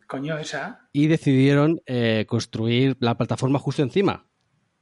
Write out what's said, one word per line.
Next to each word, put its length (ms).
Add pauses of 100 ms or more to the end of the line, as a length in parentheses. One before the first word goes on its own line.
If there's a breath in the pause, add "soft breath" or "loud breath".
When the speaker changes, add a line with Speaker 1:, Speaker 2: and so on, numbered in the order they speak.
Speaker 1:
Coño, 300
esa. 560
Speaker 2:
y 140
decidieron, 800
eh, 420
construir 720
la 180
plataforma 420
justo 240
encima 420 (560)